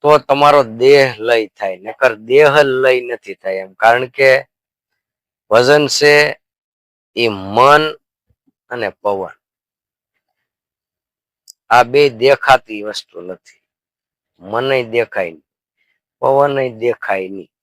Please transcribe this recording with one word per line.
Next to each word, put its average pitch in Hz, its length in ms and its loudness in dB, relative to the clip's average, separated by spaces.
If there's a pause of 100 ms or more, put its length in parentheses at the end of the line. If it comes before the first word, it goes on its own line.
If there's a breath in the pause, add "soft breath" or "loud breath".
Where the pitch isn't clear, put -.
તો 147 180 4
તમારો 143 440 2
દેહ 127 560 2
લય 113 280 -2
થાય, 95 300 -10
નકર 113 380 -4
દેહ 139 480 2
લય 131 380 0
નથી 120 340 -12
થાય 95 200 -8
એમ. 95 200 -12
કારણ 120 320 0
કે 135 240 0 (1200)
ભજન 135 360 2
છે 147 540 0 (760)
એ 117 120 0
મન 110 540 2 (880)
અને 117 200 -6
પવન, 98 460 -8 (2250)
આ 120 120 4
બે 135 280 2
દેખાતી 123 720 0
વસ્તુ 104 380 -14
નથી. - 420 -20 (760)
મનય 123 460 -4
દેખાય 110 460 -6
નહીં, 80 180 -20 (760)
પવનય 135 480 -2
દેખાય 107 580 -8
નહીં. 95 220 -18 (120)